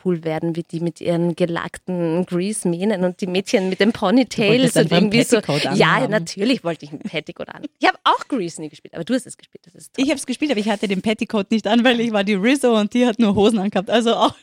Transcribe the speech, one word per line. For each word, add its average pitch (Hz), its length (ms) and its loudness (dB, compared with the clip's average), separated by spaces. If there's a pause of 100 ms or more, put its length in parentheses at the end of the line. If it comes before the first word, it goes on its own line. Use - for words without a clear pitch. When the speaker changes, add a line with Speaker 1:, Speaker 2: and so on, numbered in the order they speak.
Speaker 1:
cool 175 180 -2
werden 160 320 -4
wie 170 80 -6
die - 160 -8
mit 170 220 -6
ihren 170 340 0
gelackten 175 920 -2
Grease-Mähnen 180 760 -2
und 180 180 -2
die 190 60 -4
Mädchen 190 420 0
mit 185 100 -4
den 202 120 4
Ponytails 226 560 2
Speaker 2:
Du 208 60 4
wolltest - 240 2
Speaker 1:
und 160 60 4
Speaker 2:
einfach 165 140 2
ein 180 60 4
Speaker 1:
irgendwie 214 200 2
so. 233 140 2
Speaker 2:
Petticoat 143 400 0
Speaker 1:
Ja, 196 160 4
Speaker 2:
anhaben. 196 180 0
Speaker 1:
natürlich 208 520 -2
wollte 165 220 -6
ich 147 60 -18
ein 180 80 -14
Petticoat - 500 -10
an. - 140 -18 (160)
Ich 311 80 2
habe 370 160 2
auch 415 240 0
Grease 175 340 -6
nie 151 80 -12
gespielt, - 240 -20
aber 170 100 -10
du 233 100 -4
hast 262 120 -2
es - 120 -20
gespielt. - 280 -20
Das - 100 -20
ist - 180 -20
toll. 269 120 0
Speaker 2:
Ich 294 60 0
hab's 285 140 -4
gespielt, 285 260 -4
aber 214 80 0
ich 208 100 -2
hatte 208 180 -2
den 190 140 -2
Petticoat 220 500 -2
nicht 214 160 0
an, 226 160 2
weil 240 160 4
ich 226 120 -2
war 202 120 0
die 202 120 0
Rizzo 240 440 2
und 208 140 -2
die 247 120 4
hat 240 140 -2
nur 208 160 4
Hosen 214 240 4
angehabt. 202 300 -2
Also 226 260 2
auch 208 260 2